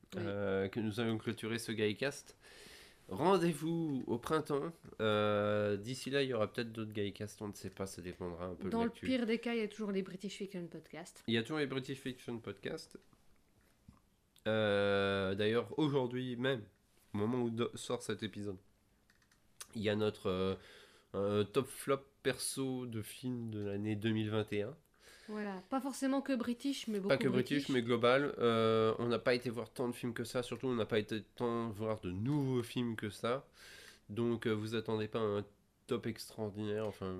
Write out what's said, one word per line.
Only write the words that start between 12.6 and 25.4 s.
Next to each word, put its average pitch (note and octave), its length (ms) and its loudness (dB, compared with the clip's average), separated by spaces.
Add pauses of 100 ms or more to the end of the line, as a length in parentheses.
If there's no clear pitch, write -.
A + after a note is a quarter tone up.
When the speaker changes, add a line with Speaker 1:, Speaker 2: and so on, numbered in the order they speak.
Speaker 2:
Euh, G2+ 840 4
d'ailleurs, G#2+ 320 4 (120)
aujourd'hui B2+ 580 0
même, B2 260 0 (520)
au G#2 40 0
moment A#2+ 240 2
où A#2+ 80 2
do-, A#2 240 0
sort - 280 -4
cet G#2+ 200 -4
épisode, G2+ 340 -6 (1160)
il A2 80 -4
y G#2 60 2
a G#2 80 4
notre, G#2+ 320 0
euh, F#2+ 260 2 (600)
euh, G2+ 300 2
top B2+ 240 0
flop C#3 320 0 (220)
perso B2+ 640 -2
de A2+ 160 -4
film A#2+ 480 -6
de G#2+ 140 -4
l'année G#2 320 0
deux G#2+ 140 2
mille G#2+ 200 2
vingt G#2+ 220 0
et G#2 100 2
un. B2+ 140 -6 (520)
Speaker 1:
Voilà, G#3 420 -6